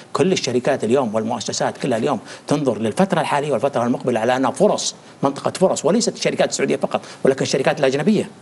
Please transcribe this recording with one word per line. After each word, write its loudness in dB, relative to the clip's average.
كل 2
الشركات 0
اليوم 2
والمؤسسات -4
كلها -2
اليوم 0
تنظر 0
للفترة 0
الحالية 0
والفترة 0
المقبلة 0
على 2
أنها 0
فرص، 0
منطقة -2
فرص، 0
وليست 2
الشركات 0
السعودية 0
فقط -2
ولكن 4
الشركات 0
الأجنبية. 2